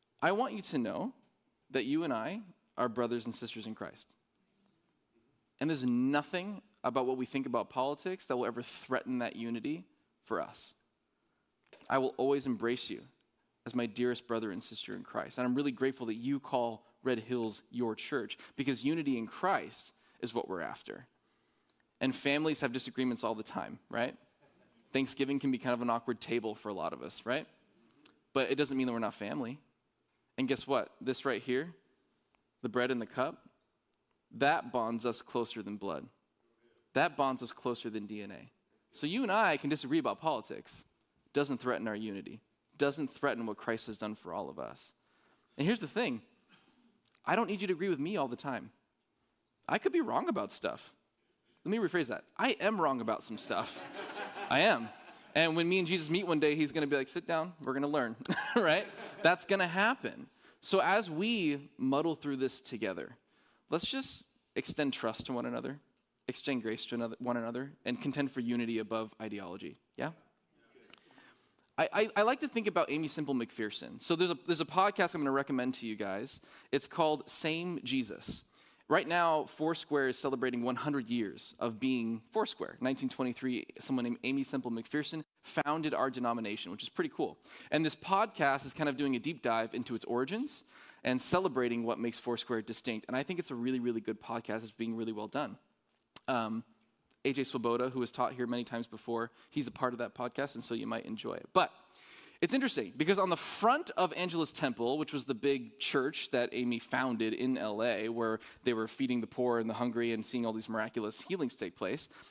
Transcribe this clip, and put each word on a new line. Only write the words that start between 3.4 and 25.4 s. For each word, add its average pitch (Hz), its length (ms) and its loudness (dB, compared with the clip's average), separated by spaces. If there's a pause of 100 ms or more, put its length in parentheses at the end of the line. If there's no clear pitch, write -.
in 110 80 -8
Christ. - 320 -12 (1500)
And 143 100 2
there's 139 160 0
nothing 147 760 2 (220)
about 123 220 2
what 131 120 2
we 127 80 -2
think 135 200 -2
about 120 240 -2
politics 147 560 -2
that 127 120 0
will 123 80 2
ever 117 160 -2
threaten - 580 -4
that 120 160 -4
unity 117 480 -4 (400)
for 90 180 -2
us. - 320 -10 (1160)
I 135 80 4
will 131 200 2
always 135 280 2
embrace 120 440 0
you 85 120 -8 (640)
as 117 100 -8
my 120 100 2
dearest 117 420 0
brother 113 240 -2
and 92 120 -6
sister - 320 -10
in 95 80 -10
Christ. - 340 -6
And 123 80 2
I'm 123 100 4
really 143 160 2
grateful 127 340 0
that 110 100 -2
you 131 240 0
call 120 460 0 (180)
Red 123 160 2
Hills 113 500 -2
your 120 260 0
church, - 420 -4 (180)
because 123 300 0
unity 143 320 2
in 113 100 -2
Christ 120 680 -2 (260)
is 117 140 -6
what 117 140 -2
we're 90 140 -4
after. - 460 -8 (920)
And 131 160 2
families 147 460 2
have 131 100 0
disagreements 127 520 -2
all 113 120 0
the 110 80 -8
time, - 360 -8 (100)
right? 120 260 0 (800)
Thanksgiving 135 460 2
can 135 120 2